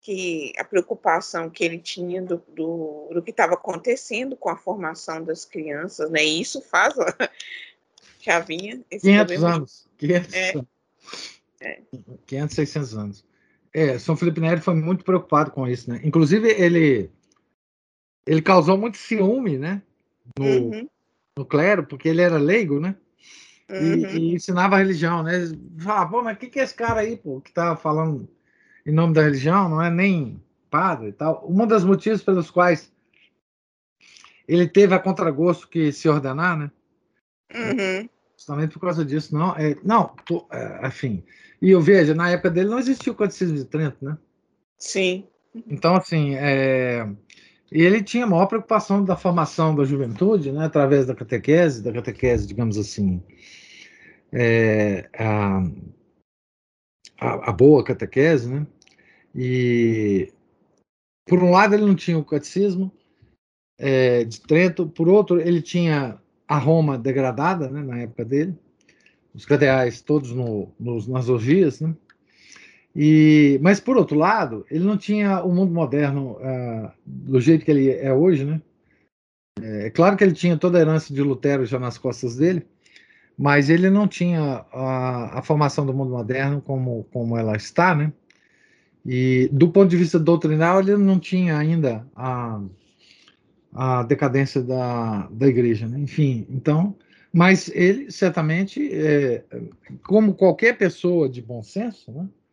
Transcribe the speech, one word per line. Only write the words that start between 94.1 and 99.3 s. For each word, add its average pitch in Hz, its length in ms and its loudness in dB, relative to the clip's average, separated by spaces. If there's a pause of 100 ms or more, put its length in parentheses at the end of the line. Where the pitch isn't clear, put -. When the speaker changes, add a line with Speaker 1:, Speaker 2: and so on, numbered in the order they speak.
Speaker 2:
da, 120 640 -4
da 117 200 2
igreja, 117 400 2
né? 123 100 -8
Enfim, 135 520 -2
então, 151 440 -2 (380)
mas 175 420 4
ele, 196 360 0
certamente, 180 800 -2
é, 147 500 0 (640)